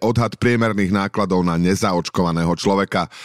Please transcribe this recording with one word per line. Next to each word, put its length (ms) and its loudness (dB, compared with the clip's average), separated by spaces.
odhad 320 0
priemerných 560 2
nákladov 480 0
na 160 0
nezaočkovaného 960 0
človeka. 560 -2